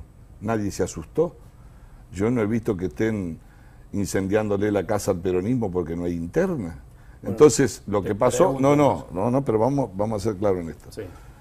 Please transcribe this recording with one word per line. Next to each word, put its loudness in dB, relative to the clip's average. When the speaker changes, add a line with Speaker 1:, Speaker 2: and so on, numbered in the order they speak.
Speaker 1:
Nadie -4
se -6
asustó. -2
Yo 0
no 0
he 2
visto -2
que -4
estén -4
incendiándole 0
la 0
casa -2
al -2
peronismo 0
porque -4
no -6
hay -2
interna. -4
Speaker 2:
Bueno, -8
Speaker 1:
Entonces, 4
lo -2
Speaker 2:
te -4
Speaker 1:
que -2
pasó, 4
Speaker 2:
pregunto -6
Speaker 1:
no, 6
no, 4
Speaker 2:
eso. -12
Speaker 1:
no, -2
no, 0
pero 6
vamos, 2
vamos -2
a 0
ser -4
claros 2
en -8
esto. -16
Speaker 2:
Sí. -12